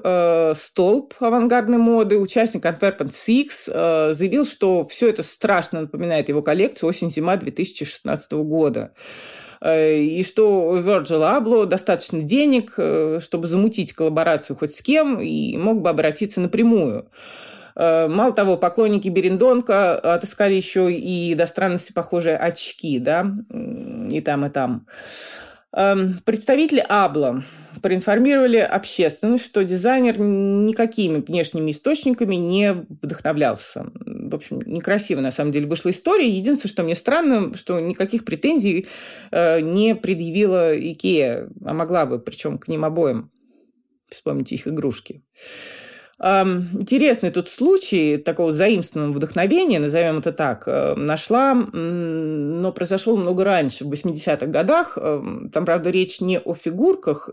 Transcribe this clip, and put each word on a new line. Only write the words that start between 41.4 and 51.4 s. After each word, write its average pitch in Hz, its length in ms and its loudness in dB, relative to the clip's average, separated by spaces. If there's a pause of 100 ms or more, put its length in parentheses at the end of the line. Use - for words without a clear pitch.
а - 80 -4
могла 165 340 0
бы, 127 120 -4
причём - 400 -8
к - 100 -20
ним 156 160 -2
обоим. 156 460 -2 (800)
Вспомните 139 460 -6
их - 120 -10
игрушки. 147 560 -6 (960)
Ам, 185 540 2
интересный 214 580 2
тут 175 180 -4
случай 202 680 2
такого 165 360 0
заимствованного 160 640 0
вдохновения, 196 600 2
назовём 156 400 2
это 156 140 -2
так, 139 340 -2
э, 139 280 0
нашла, 160 580 2